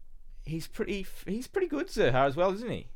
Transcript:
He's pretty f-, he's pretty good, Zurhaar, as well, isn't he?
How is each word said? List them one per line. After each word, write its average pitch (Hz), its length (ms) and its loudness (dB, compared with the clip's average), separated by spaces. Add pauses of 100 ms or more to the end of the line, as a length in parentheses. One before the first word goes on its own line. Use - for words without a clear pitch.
(460)
He's 156 220 -6
pretty 202 340 -4
f-, - 260 -8
he's 226 180 -4
pretty 381 220 0
good, 311 220 -2
Zurhaar, 139 380 6
as 135 80 0
well, 185 180 4
isn't 226 180 -6
he? 92 240 -4